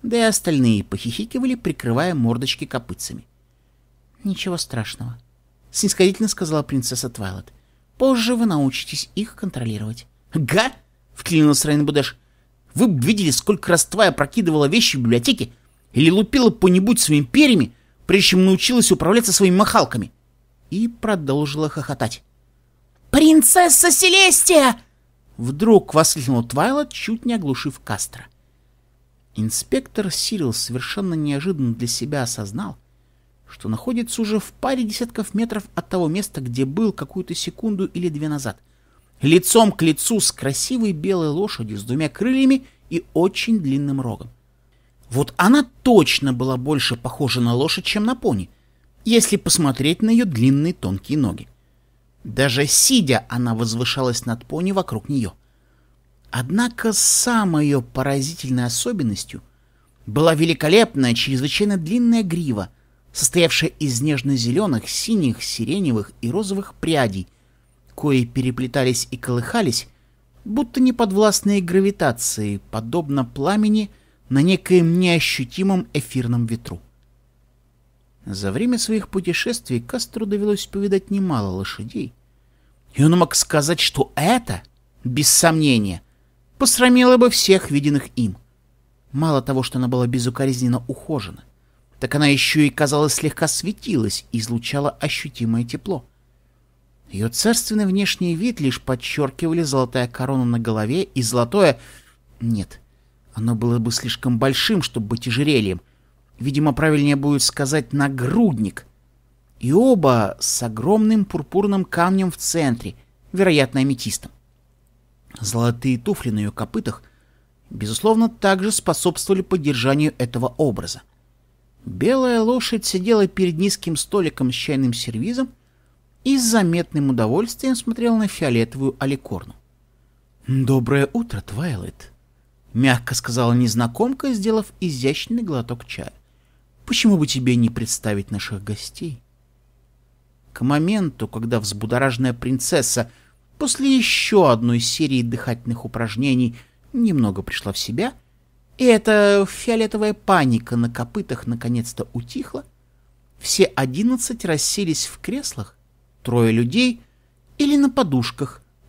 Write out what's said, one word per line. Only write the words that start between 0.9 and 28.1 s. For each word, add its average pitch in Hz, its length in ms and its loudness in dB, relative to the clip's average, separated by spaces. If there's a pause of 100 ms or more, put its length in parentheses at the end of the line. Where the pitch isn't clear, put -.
прикрывая 156 580 -2
мордочки 123 500 -2
копытцами. - 640 -10 (960)
«Ничего 190 320 -6
страшного», — 120 600 -8 (520)
снисходительно 196 580 0
сказала 156 340 -2
принцесса 127 460 -4
Твайлайт. 98 440 -10 (440)
«Позже 247 380 2
вы 233 120 2
научитесь 147 680 -2
их 214 220 -6
контролировать». 113 680 -8 (280)
«Га!» — 165 380 0 (420)
вклинилась 151 500 2
Рейнбо 147 280 0
Дэш. 143 240 -2 (580)
«Вы 240 140 4
бы 135 180 0
видели, 202 240 2
сколько - 400 -2
раз 170 160 -2
Твай 180 220 0
опрокидывала 151 580 0
вещи 208 300 2
в 131 40 -2
библиотеке 120 520 0 (400)
или 156 180 4
лупила 214 400 4
по-нибудь 190 500 4
своими 147 240 2
перьями, 214 480 4 (340)
прежде 190 240 4
чем 185 140 6
научилась 208 480 4
управляться 208 400 2
своими 185 240 4
махалками». 190 560 2 (580)
И 220 180 -2
продолжила 151 800 -2
хохотать. 135 540 -6 (880)
«Принцесса 320 800 6
Селестия!» — 349 920 6 (580)
вдруг 147 560 4
воскликнула 139 500 2
Твайлайт, 175 480 -2
чуть - 320 -6
не 240 100 -2
оглушив 143 460 -4
Кастера. - 460 -10 (1080)